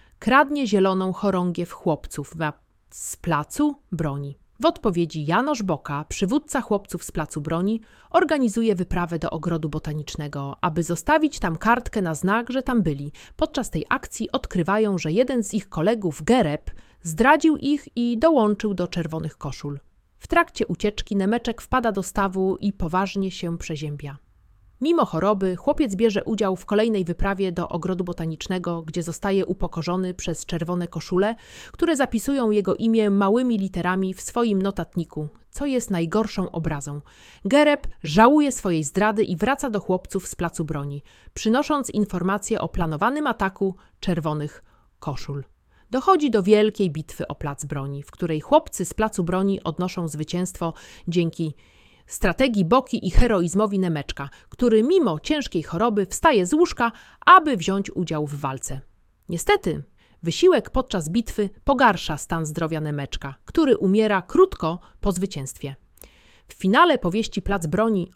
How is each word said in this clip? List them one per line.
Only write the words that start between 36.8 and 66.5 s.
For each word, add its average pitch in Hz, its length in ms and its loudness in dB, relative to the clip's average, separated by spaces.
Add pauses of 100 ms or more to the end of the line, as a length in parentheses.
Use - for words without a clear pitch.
Gereb 285 420 4 (160)
żałuje 247 500 6
swojej 165 320 -2
zdrady 208 400 0
i 175 120 -2
wraca 262 340 -2
do 208 100 -2
chłopców - 480 -4
z - 60 -12
placu 170 300 -4
broni, 143 380 -8 (320)
przynosząc 269 560 0
informację 196 720 -2
o 165 80 -2
planowanym 208 580 -2
ataku 190 480 -2 (260)
Czerwonych 151 640 -4 (340)
Koszul. 143 460 -8 (460)
Dochodzi 294 400 2
do 214 120 4
wielkiej 208 480 4
bitwy - 380 -8
o 143 60 -10
plac 143 300 -8
broni, 139 380 -8
w - 80 -20
której 165 300 -4
chłopcy 302 440 0
z - 100 -8
placu 220 300 -2
broni 190 380 0
odnoszą 175 460 -4
zwycięstwo 160 640 -6 (360)
dzięki 165 460 -2 (520)
strategii 208 580 2
Boki 190 420 2
i 175 40 2
heroizmowi 202 680 4
Nemeczka, 151 500 -2 (200)
który 220 340 4
mimo 262 380 4
ciężkiej 277 420 -2
choroby 208 440 0
wstaje 226 400 4
z 185 80 0
łóżka, 285 380 2 (340)
aby 302 300 6
wziąć 196 340 -2
udział 156 360 -4
w 143 80 -10
walce. 135 460 -8 (480)
Niestety, 170 540 0 (400)
wysiłek 180 480 2
podczas 190 400 -2
bitwy 214 400 -2 (140)
pogarsza 220 520 2
stan 160 300 -4
zdrowia 156 340 -4
Nemeczka, 143 540 -6 (100)
który 277 320 4
umiera 202 460 2
krótko 233 560 2 (220)
po 202 120 2
zwycięstwie. 147 640 -6 (720)
W - 40 -20